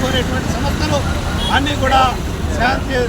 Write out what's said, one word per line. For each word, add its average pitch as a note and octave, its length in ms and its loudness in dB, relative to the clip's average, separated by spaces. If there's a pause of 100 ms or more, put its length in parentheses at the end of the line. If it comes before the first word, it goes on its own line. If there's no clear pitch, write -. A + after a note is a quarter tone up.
కోరేటువంటి B3 520 -2
సంస్థలు C#4+ 440 0 (580)
అన్నీ C#4 180 0 (100)
కూడా C4 180 4 (540)
శాంతి, C4 380 0 (140)